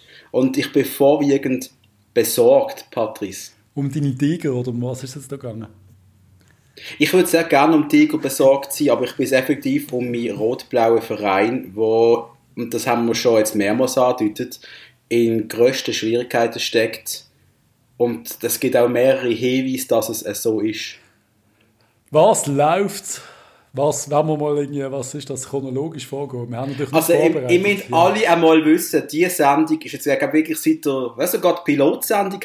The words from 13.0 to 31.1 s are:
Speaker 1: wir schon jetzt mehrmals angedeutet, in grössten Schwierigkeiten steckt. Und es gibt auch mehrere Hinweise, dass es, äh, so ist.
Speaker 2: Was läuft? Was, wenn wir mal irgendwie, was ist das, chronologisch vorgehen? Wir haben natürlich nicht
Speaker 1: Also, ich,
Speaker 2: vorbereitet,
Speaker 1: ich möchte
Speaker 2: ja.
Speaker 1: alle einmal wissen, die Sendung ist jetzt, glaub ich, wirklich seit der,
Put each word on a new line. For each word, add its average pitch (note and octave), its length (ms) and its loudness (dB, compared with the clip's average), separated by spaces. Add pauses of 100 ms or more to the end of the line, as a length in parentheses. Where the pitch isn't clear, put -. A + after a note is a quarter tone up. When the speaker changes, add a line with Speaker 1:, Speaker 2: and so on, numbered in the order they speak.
Speaker 1:
wir A#2 80 0
schon A2+ 220 2
jetzt G#2+ 180 2
mehrmals A2 440 0
angedeutet, A#2+ 600 0 (540)
in A2+ 360 0
grössten B2 440 0
Schwierigkeiten A#2 680 -2
steckt. - 640 -2 (720)
Und A#2+ 480 -4
es - 160 -4
gibt B2+ 160 0
auch A#2+ 120 4
mehrere B2+ 380 2
Hinweise, B2+ 600 -2
dass A2+ 200 0
es, A2+ 140 -8
äh, G2+ 140 -8
so A2 240 -2
ist. - 380 -6 (1120)
Speaker 2:
Was D#3+ 340 4
läuft? D3+ 760 -2 (520)
Was, D3 360 -2
wenn D3 200 2
wir D#3 80 0
mal D3 220 -2
irgendwie, C#3+ 300 -4
was C3 260 -8
ist D3 140 -12
das, A#2 200 -10
chronologisch C#3 580 -6
vorgehen? B2+ 420 -10
Wir A#2 100 -8
haben C3+ 120 -6
natürlich C3 220 -6
nicht - 20 -6
Speaker 1:
Also, D#3+ 180 2
ich, E3 60 4
Speaker 2:
vorbereitet, D#3 380 0
Speaker 1:
ich F3+ 40 2
möchte G3 300 -2
Speaker 2:
ja. - 60 -2
Speaker 1:
alle G3 340 2
einmal D#3+ 340 6
wissen, D#3+ 460 2
die E3 160 0
Sendung D#3 560 2
ist - 100 -12
jetzt, C#3+ 120 -12
glaub C3+ 180 0
ich, C#3 100 -2
wirklich D#3 280 0
seit D#3 240 0
der, C3 320 -2